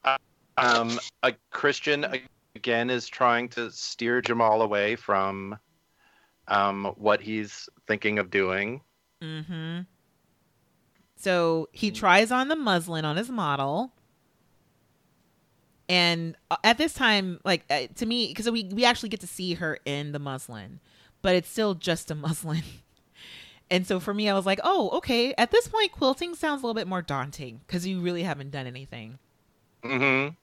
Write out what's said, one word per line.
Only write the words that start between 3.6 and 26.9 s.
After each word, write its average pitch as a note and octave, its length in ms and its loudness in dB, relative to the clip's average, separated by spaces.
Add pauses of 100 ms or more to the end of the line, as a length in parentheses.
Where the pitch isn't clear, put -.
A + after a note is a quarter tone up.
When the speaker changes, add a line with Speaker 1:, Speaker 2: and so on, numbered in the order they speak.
Speaker 1:
steer A#2+ 520 -2
Jamal A2+ 420 4
away G#2 320 2
from, G2 640 -2 (920)
um, G2 480 2
what G#2 260 2
he's G#2+ 460 -8 (200)
thinking G#2+ 320 0
of F#2 100 -2
doing. G2 520 0 (400)
Speaker 2:
Mm-hmm. D#3+ 600 -8 (1400)
So E3 540 2
he - 180 0
Speaker 1:
Mm. G3+ 60 -6
Speaker 2:
tries G#3 360 6
on C4 180 0
the D#4+ 60 2
muslin F3 480 0
on D3+ 140 0
his A#3 140 -4
model. D#3 640 -2 (2000)
And, E3+ 460 2 (160)
uh, E3 120 0
at A#3 140 6
this D#4 160 0
time, G3+ 500 2
like, F3 260 2
uh, C#3 260 0
to A#3+ 100 -4
me, A3+ 280 -2
'cause A3+ 160 -2
we, A3+ 160 -2
we G3+ 200 0
actually A#3+ 240 2
get G#3+ 120 -6
to F3 60 -14
see F3+ 280 -4
her D#3+ 300 -4
in C#3+ 260 -6
the D3 80 -6
muslin, C3 600 -10 (440)
but F#3 120 4
it's F3 140 0
still G#3 240 0
just E3 380 -4
a D3+ 40 -4
<laughs> - 0 -
muslin. D#3 480 -4 (1080)
And F#3 160 2
so F#3 120 0
for G3+ 140 -4
me, G#3+ 160 0
I G3 60 2
was F#3+ 100 0
like, G3 180 2
"Oh, E4 340 2
okay. B3 420 0
At A#3 100 4
this A#4 180 6
point, G#4+ 240 2
quilting D#4+ 440 0
sounds C#4+ 260 -2
a B3 60 -6
little A3+ 120 -2
bit A3+ 80 -4
more F#3 140 -2